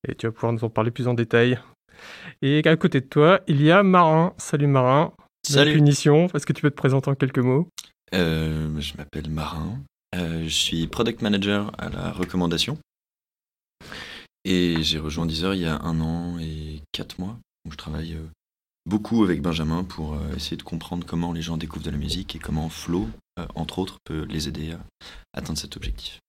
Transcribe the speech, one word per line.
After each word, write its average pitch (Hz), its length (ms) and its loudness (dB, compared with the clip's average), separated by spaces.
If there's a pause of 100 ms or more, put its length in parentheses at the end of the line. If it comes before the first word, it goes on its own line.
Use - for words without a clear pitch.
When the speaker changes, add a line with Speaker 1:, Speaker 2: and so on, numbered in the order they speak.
Speaker 1:
Et 123 100 -6
tu - 120 -6
vas 113 60 -2
pouvoir 117 180 -2
nous 117 140 -2
en 110 40 -2
parler 113 220 0
plus 123 160 -4
en 123 60 2
détail. 120 440 4 (840)
Et 143 260 2
à 160 80 8
côté 160 240 2
de 127 60 -2
toi, 165 420 6
il 143 140 4
y 151 100 8
a 196 100 8
Marin. 180 560 6
Salut 147 300 0
Marin. 135 460 4 (340)
Speaker 2:
Salut. 143 240 6
Speaker 1:
Même 156 80 6
punition. 147 540 6
Est-ce 147 120 -4
que - 80 -2
tu - 100 -4
peux 147 80 4
te - 40 -14
présenter 135 340 2
en 139 60 0
quelques 131 240 0
mots ? 127 300 2 (440)
Speaker 2:
Euh, 80 680 0
je 76 160 -8
m'appelle 76 340 -8
Marin. 78 520 -6 (340)
Euh, 82 280 -4
je 80 100 -6
suis - 340 0
product 117 340 -2
manager 104 560 0
à - 120 -8
la 87 220 -6
recommandation. 90 680 -2 (1700)
Et 87 360 2
j'ai 78 160 -2
rejoint 78 280 -4
Deezer 82 300 -2
il 92 60 -2
y 82 40 -2
a 78 160 -2
un 82 180 -2
an 85 400 -4
et 78 420 -10 (120)
quatre - 260 -12
mois. 104 180 -8 (280)
Donc 80 80 -12
je - 40 -16
travaille, 80 360 -8
euh, 80 120 -10 (600)
beaucoup 107 400 2
avec 80 160 0
Benjamin 80 420 -2
pour, 78 300 -8
euh, 76 240 -6
essayer 78 180 -8
de - 80 -14
comprendre 85 420 -10
comment 85 280 -4
les 82 80 -6
gens 82 160 -6
découvrent 80 260 -10
de 78 80 -6
la 73 60 -6
musique 76 360 -6
et 78 60 -12
comment 78 300 -4
Flow, 92 400 -4 (300)
euh, 82 60 -8 (100)
entre 80 240 -6
autres, 95 260 -6
peut 80 240 -6
les 76 180 -6
aider 76 240 -8
à 85 80 -12 (600)
atteindre - 200 -8
cet - 160 -12
objectif. - 540 -10